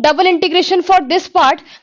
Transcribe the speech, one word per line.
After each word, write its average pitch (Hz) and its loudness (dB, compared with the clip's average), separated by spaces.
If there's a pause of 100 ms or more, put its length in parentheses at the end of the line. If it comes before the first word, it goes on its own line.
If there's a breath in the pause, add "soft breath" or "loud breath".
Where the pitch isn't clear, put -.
double 302 0
integration 359 0
for 370 2 (100)
this 349 -2
part, 311 0 (200 loud breath)